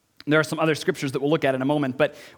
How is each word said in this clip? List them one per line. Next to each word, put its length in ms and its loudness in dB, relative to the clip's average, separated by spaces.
there 120 4
are 40 2
some 160 -6
other 160 2
scriptures 380 -4
that 80 -4
we'll 100 0
look 120 0
at 120 2
in 80 -4
a 20 -2
moment. 320 0
But 160 0